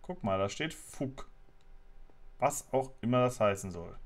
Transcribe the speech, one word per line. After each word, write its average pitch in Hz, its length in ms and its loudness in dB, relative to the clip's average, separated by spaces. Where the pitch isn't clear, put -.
Guck - 220 -10
mal, 95 140 4
da 98 100 4
steht 160 260 -4
Fuck. - 560 -8
Was - 320 0
auch 131 200 2
immer 123 220 6
das 123 160 2
heißen 98 320 4
soll. 85 340 -10